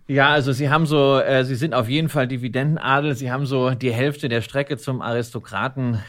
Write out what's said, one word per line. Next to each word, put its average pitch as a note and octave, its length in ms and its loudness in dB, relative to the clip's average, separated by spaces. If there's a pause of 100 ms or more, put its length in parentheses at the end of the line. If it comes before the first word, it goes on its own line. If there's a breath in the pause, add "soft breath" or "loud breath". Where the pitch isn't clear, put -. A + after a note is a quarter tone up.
Ja, C#3 220 4
also C#3 240 2
Sie C3+ 180 0
haben D#3 160 4
so, C#3 320 4
äh, C3 260 2
Sie C3+ 80 -4
sind B2 220 -2
auf A#2+ 120 0
jeden D3+ 220 0
Fall C3+ 180 0
Dividendenadel. C3+ 840 0
Sie B2 180 -6
haben C3+ 140 -2
so B2+ 240 0
die B2 240 -2
Hälfte C#3+ 340 -2
der A#2 140 0
Strecke C#3 380 -4
zum B2+ 240 -6
Aristokraten, A#2+ 1040 -4